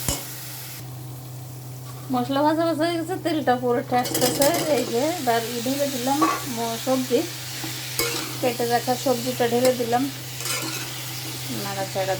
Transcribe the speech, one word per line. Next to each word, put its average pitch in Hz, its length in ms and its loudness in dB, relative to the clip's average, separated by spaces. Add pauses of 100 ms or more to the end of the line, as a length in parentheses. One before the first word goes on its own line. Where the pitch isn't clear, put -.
(2250)
মশলা 254 340 2
ভাজা 320 220 4
ভাজা 302 160 2
হয়ে 339 140 2
গেছে, 330 160 -2 (100)
তেলটা 302 360 4
পুরো 240 200 4 (100)
ঠেকতেছে। 254 560 4 (280)
এই 247 160 2
যে 233 120 2 (180)
এবার 233 200 2 (140)
ই - 100 -4
ঢেলে 277 280 0
দিলাম 254 260 0 (360)
ম-, 226 300 -2
সবজি, 254 340 2 (1200)
কেটে 247 340 0
রাখা 240 200 4 (120)
সবজিটা 247 480 2
ঢেলে 254 260 6
দিলাম, 240 240 2 (1600)
নাড়াচাড়া 196 560 -2